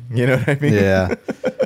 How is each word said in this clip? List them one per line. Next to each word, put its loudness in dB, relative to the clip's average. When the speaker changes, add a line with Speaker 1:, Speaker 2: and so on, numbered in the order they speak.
Speaker 1:
<laughs> -14
you 0
know 2
what -4
I 0
mean? 0
Speaker 2:
Yeah. 2